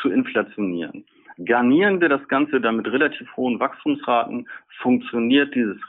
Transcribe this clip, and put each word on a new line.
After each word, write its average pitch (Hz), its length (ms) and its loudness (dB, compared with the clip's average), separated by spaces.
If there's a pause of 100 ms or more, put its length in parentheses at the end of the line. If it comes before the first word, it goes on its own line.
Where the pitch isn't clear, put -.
zu - 80 0
inflationieren. 95 960 -2 (380)
Garnieren 143 580 4
wir 165 80 4
das 139 200 0
Ganze 139 320 0
dann 113 160 0
mit 107 140 -4
relativ 139 440 -2
hohen 127 240 -2
Wachstumsraten, 127 880 -2 (320)
funktioniert 123 720 2
dieses 107 240 -2 (120)